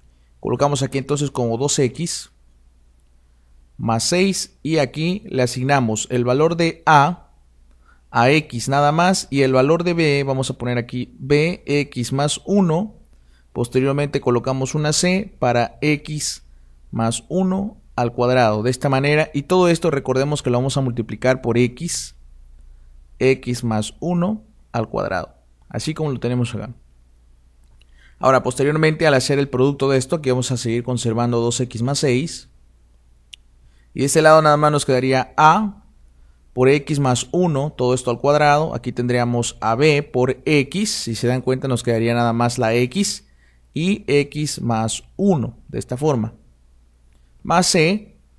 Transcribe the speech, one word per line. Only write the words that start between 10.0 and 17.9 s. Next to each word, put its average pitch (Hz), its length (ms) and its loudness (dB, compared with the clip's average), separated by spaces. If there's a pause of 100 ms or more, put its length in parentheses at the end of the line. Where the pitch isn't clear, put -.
vamos 131 260 -2
a 131 80 -6
poner 123 200 -4
aquí 120 420 -8
B 147 460 0
x 139 480 -2
más 143 320 -2
uno. 190 500 0 (560)
Posteriormente 139 720 -2
colocamos 131 540 -2
una 151 180 0
C 190 460 0
para 120 420 0
x 151 640 -4 (440)
más 117 380 -2
uno 190 540 -2 (160)